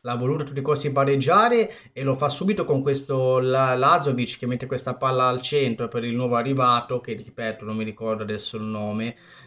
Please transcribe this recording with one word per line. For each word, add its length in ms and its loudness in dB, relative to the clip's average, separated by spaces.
L'ha 140 -4
voluto 280 0
a 20 -4
tutti 140 -6
i 40 -4
costi 280 0
pareggiare 1000 4
e 120 -8
lo 120 0
fa 140 0
subito 340 -2
con 180 0
questo 580 0
La-, 360 2
Lazovic 640 2
che 80 -6
mette 180 -4
questa 300 -6
palla 320 0
al 140 0
centro 480 0
per 160 -4
il 100 -4
nuovo 200 0
arrivato, 680 2
che 120 -8
ripeto 520 -8
non 100 -6
mi 80 -4
ricordo 400 -4
adesso 320 -8
il 80 -6
nome, 520 -4